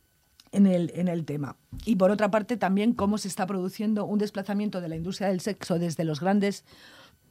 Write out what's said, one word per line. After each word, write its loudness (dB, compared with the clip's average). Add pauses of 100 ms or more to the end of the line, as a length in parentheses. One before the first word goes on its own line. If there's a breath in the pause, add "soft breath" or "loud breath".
(520)
en 6
el, 2
en 0
el -2
tema. -6 (300)
Y, 2
por 6
otra 2
parte, 0
también 2
cómo 2
se -4
está -4
produciendo -2
un 0
desplazamiento -4
de -8
la -6
industria -4
del 0
sexo -2
desde -2
los -2
grandes 0 (640 loud breath)